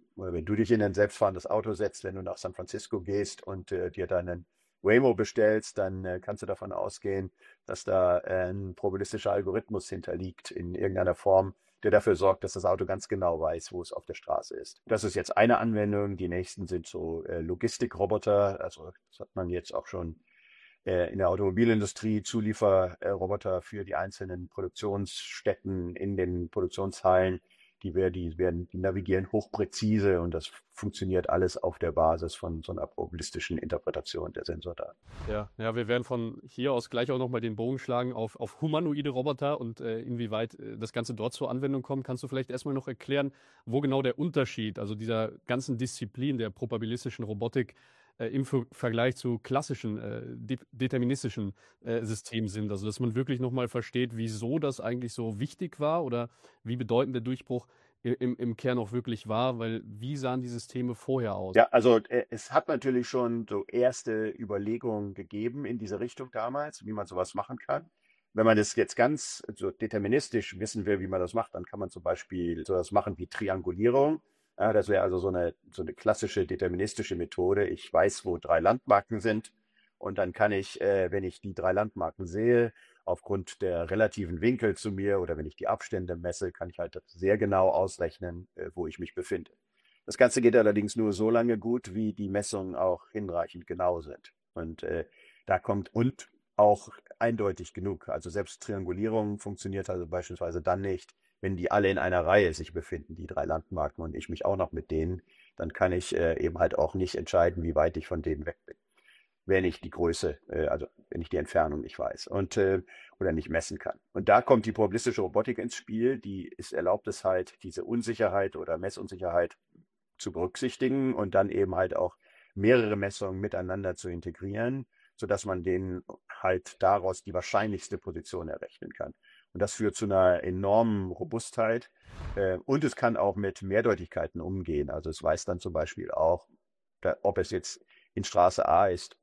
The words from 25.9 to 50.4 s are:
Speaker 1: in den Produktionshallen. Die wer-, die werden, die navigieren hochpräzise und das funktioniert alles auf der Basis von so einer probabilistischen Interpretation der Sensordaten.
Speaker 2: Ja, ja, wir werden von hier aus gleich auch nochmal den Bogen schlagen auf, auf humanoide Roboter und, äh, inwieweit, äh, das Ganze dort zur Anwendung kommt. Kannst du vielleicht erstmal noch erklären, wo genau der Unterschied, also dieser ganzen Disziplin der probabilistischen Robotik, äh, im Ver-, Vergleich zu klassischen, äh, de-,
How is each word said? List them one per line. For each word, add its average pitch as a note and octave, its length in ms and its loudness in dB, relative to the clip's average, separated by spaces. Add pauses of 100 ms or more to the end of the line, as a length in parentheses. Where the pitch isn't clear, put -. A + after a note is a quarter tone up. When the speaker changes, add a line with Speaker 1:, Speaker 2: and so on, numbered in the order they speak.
Speaker 1:
in G2 220 -2
den F2+ 320 0
Produktionshallen. F#2 920 2 (400)
Die F2+ 120 -6
wer-, F#2 160 4
die F2 260 -6
werden, F2 320 0
die - 80 -10
navigieren F#2 560 0
hochpräzise G2+ 880 2
und E2+ 140 -2
das D#2+ 180 -6 (220)
funktioniert - 560 -2
alles F2+ 260 2
auf - 220 -2
der E2+ 140 -2
Basis D#2+ 420 2
von E2 280 -6
so - 100 -8
einer F2 140 -4
probabilistischen E2+ 720 -6
Interpretation - 800 -6
der - 100 -8
Sensordaten. E2+ 540 -8 (320)
Speaker 2:
Ja, G#2 260 -6
ja, A2+ 180 -2
wir A2+ 140 -2
werden A#2+ 160 0
von A#2 420 -6
hier C3 280 -2
aus A#2+ 160 -4
gleich A#2+ 200 -2
auch C3 60 0
nochmal B2+ 240 -2
den A2 160 -4
Bogen A#2+ 220 -2
schlagen B2 340 -2
auf, A2+ 240 -6
auf - 240 -10
humanoide D3+ 480 0
Roboter C#3 500 0
und, A#2 220 -8
äh, A2+ 200 -4
inwieweit, A#2 600 -4
äh, A2 160 -12
das A2 160 -8
Ganze A#2+ 220 -4
dort A2 180 -4
zur B2+ 180 -4
Anwendung C3+ 300 -2
kommt. C3+ 240 -6
Kannst B2+ 180 -6
du C3 60 -10
vielleicht C3 220 -4
erstmal C3 240 -4
noch C3 120 -4
erklären, C#3 460 -2 (320)
wo A#2+ 160 0
genau C3+ 220 2
der B2+ 160 0
Unterschied, C3+ 600 0
also G#2 160 -4
dieser A2 380 -2 (140)
ganzen B2+ 320 -2
Disziplin B2+ 580 -4
der A2 140 -2
probabilistischen A#2 720 -6
Robotik, G#2+ 520 -2 (420)
äh, B2 80 -4
im C3+ 180 0
Ver-, B2+ 280 0
Vergleich A#2+ 440 0
zu A#2+ 220 -2
klassischen, B2 580 -2
äh, A2+ 300 -8
de-, A#2+ 320 -8 (140)